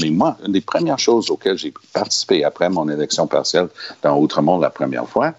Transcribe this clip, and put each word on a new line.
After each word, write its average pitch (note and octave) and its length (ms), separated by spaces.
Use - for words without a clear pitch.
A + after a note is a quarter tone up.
mais D#2+ 80
moi, G2+ 380
une G2+ 60
des F#2+ 100
premières C#3+ 360
choses A#2 320
auxquelles F#2 280
j'ai D2 160
participé - 520
après F2 260
mon D#2+ 180
élection D2+ 380
partielle D#2+ 420
dans D2 160
Outre-Monde D2+ 460
la C2+ 80
première C2 360
fois, D#3 320